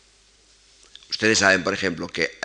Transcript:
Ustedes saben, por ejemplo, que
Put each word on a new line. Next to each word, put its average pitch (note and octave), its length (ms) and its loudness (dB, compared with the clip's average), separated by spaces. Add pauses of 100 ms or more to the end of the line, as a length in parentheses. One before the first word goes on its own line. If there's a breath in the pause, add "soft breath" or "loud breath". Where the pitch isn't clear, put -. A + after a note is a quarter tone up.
(1080)
Ustedes A2 300 0
saben, F#2+ 240 4
por G2 100 -2
ejemplo, E2+ 340 -4
que - 380 -6